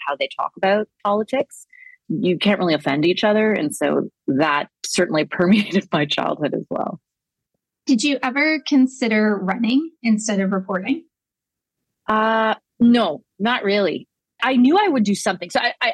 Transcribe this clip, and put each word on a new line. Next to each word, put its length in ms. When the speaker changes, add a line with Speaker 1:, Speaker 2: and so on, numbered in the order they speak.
Speaker 1:
how 120
they 200
talk 200
about 320
politics. 640
You 300
can't 200
really 160
offend 320
each 180
other. 280
And 220
so 360
that 420
certainly 400
<laughs> 60
permeated 600
my 160
childhood 480
as 160
well. 300
Speaker 2:
Did 160
you 200
ever 440
consider 720
running 540
instead 380
of 120
reporting? 520
Speaker 1:
Uh, 460
no, 420
not 240
really. 460
I 140
knew 220
I 100
would 160
do 100
something. 360
So 100
I, 200
I, 140